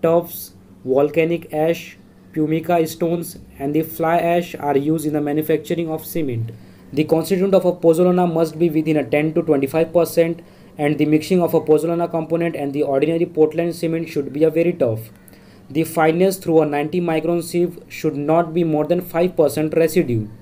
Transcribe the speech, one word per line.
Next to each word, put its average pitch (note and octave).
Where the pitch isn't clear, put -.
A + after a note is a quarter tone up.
tuffs, E3+
volcanic D#3
ash, D#3+
pumica D#3+
stones, E3+
and C#3
the D#3
fly E3
ash E3+
are C#3+
used D3+
in D3
the D3+
manufacturing D#3
of D#3
cement. A#2
The D3+
constituent F3+
of F#3
a F3
pozzolana F3+
must D#3+
be E3+
within D#3
a C#3+
ten D#3
to E3+
twenty-five D#3
percent, E3
and D3
the D3+
mixing D#3
of E3+
a D#3+
pozzolana E3
component E3+
and C#3+
the D3
ordinary D3+
Portland E3
cement E3
should C#3
be D3
a D#3+
very E3
tough. A#2
The D#3
fineness E3+
through D#3+
a D#3
ninety D3+
micron E3
sieve F3
should D3+
not D#3+
be F3
more D3+
than F3
five F3
percent D#3
residue. D3+